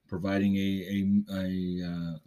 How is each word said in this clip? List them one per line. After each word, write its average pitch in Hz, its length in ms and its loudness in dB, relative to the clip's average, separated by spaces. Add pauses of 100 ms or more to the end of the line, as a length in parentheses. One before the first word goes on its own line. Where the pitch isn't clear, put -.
providing 98 480 2
a, 98 40 2 (720)
a, 95 80 -4
a, 90 500 -2
uh, 85 380 -6